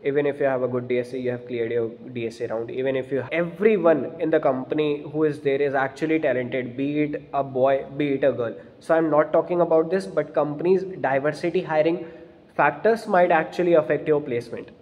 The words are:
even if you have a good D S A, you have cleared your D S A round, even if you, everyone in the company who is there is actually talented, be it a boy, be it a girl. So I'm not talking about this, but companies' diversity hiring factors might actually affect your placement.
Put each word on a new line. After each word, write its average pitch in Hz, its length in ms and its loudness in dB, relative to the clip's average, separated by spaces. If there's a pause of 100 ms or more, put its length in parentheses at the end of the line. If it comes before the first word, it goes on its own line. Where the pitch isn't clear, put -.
even 143 240 0
if 143 120 -2
you 143 60 2
have 131 160 0
a 127 60 0
good 123 200 -4
D 123 120 0
S 120 140 -6
A, 135 40 -6
you 123 140 -2
have 120 160 -8
cleared 117 240 -4
your 117 180 -2 (240)
D 117 140 -4
S 110 140 -10
A 117 60 -4
round, 113 220 -6
even 131 260 -2
if 127 160 -4
you, 131 200 -2
everyone 170 880 2
in 160 100 0
the 160 100 4
company 147 720 0
who 156 120 0
is 147 160 0
there 139 220 0
is 143 120 0
actually 147 460 0
talented, 123 580 -2
be 143 260 -2
it 147 300 -6
a 139 100 -2
boy, 135 420 2 (120)
be 147 120 0
it 139 140 0
a 135 80 4
girl. 117 240 -4 (240)
So - 140 0
I'm 165 160 2
not 151 240 2
talking 175 280 2
about 165 280 4
this, 190 160 -2
but 151 300 -4
companies' 156 480 2
diversity 147 760 -2
hiring 156 440 0 (500)
factors 196 520 2
might 180 240 4
actually 170 420 2
affect 151 340 2
your 147 140 2
placement. 120 480 -8 (120)